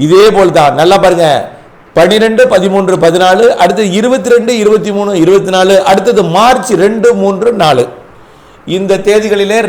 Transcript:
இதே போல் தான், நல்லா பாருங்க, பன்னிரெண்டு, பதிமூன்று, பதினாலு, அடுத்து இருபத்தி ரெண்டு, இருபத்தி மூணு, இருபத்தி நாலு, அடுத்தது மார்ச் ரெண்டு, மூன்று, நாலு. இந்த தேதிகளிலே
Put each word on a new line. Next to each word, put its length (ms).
இதே 180
போல் 220
தான், 220
நல்லா 240
பாருங்க, 240
பன்னிரெண்டு, 440
பதிமூன்று, 500
பதினாலு, 400
அடுத்து 220
இருபத்தி 360
ரெண்டு, 180
இருபத்தி 340
மூணு, 160
இருபத்தி 340
நாலு, 200
அடுத்தது 320
மார்ச் 360
ரெண்டு, 280
மூன்று, 280
நாலு. 220
இந்த 300
தேதிகளிலே 520